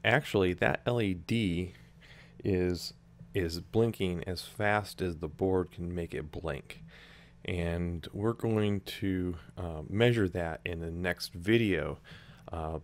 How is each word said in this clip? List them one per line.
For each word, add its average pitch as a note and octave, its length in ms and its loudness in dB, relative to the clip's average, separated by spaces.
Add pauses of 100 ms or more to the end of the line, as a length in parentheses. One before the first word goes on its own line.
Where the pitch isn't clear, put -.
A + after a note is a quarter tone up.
actually, G#2 500 4
that A2+ 320 0
L A#2+ 160 2
E G2 120 2
D F2+ 600 0 (680)
is, F2+ 500 2 (400)
is F2 260 0
blinking G2 680 0
as F2+ 180 -6
fast G#2 580 0
as F2+ 160 -2
the E2 100 -4
board F#2 440 0
can F2 220 -6
make E2+ 200 -6
it D2+ 180 -6
blink. - 500 -8 (600)
And F2 720 -2
we're A2 200 0
going G#2+ 480 0
to, F#2 540 -2 (220)
uh, E2 320 -6
measure A2+ 400 4
that E2 360 -4
in F2 140 -6
the E2 100 -6
next F2 440 -4
video, F2+ 640 2 (520)
uh, D#2+ 320 -4